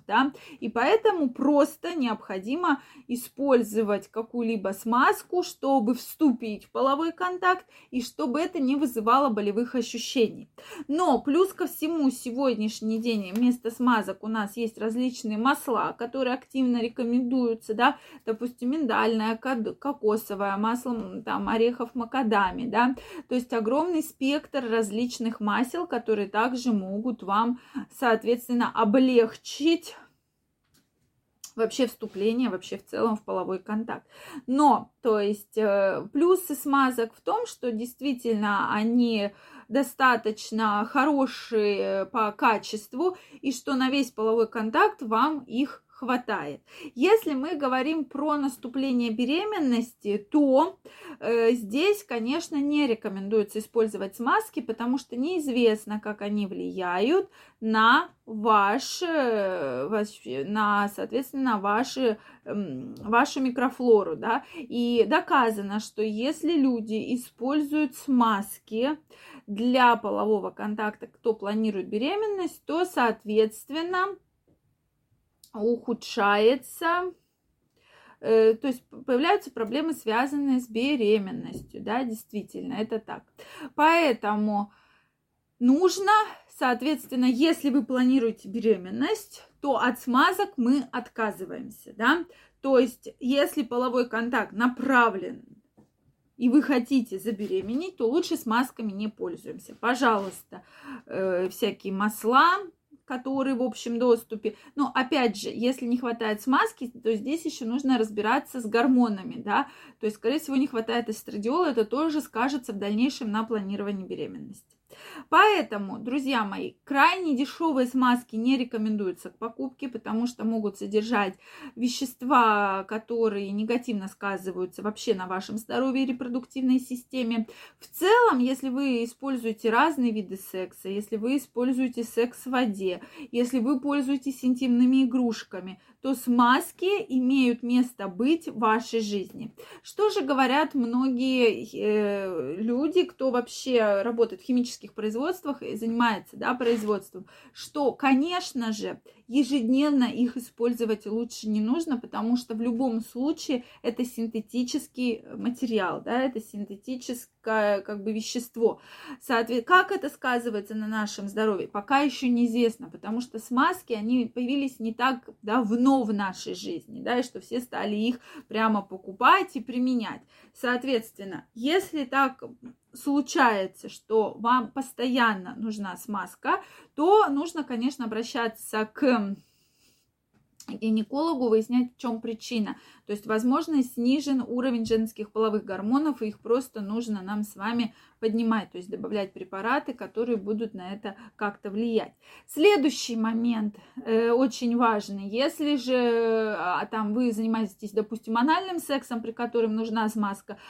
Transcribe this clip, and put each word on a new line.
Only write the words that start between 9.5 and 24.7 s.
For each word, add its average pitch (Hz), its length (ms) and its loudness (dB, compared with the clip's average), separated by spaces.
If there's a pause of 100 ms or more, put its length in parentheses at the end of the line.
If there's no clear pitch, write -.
ощущений. - 760 -2 (380)
Но 269 340 2
плюс 339 320 2
ко 339 140 -4
всему, 311 420 0
сегодняшний 226 880 -2
день 220 340 -2
вместо 247 380 2
смазок 233 540 0
у 214 40 -8
нас 214 300 -4
есть 226 220 -4
различные 226 580 -2
масла, 226 580 0
которые 254 380 -2
активно 254 480 0
рекомендуются, 240 920 -2
да, 262 240 2 (260)
допустим, 226 360 -6
миндальное, 226 720 0
кад-, 233 420 -4
кокосовое, 214 760 -2
масло, 233 360 -2
м, 202 320 -8
там, 202 260 -4
орехов 233 440 0
макадами, 220 720 0
да, 247 300 2 (320)
то 254 80 -2
есть 247 160 -2
огромный 285 500 0
спектр 277 640 -4
различных 226 760 -2